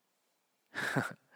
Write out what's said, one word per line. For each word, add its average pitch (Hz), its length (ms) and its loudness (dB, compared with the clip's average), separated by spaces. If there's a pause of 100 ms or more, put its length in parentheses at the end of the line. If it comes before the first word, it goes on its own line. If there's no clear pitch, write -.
(720)
<laughs> - 300 2 (340)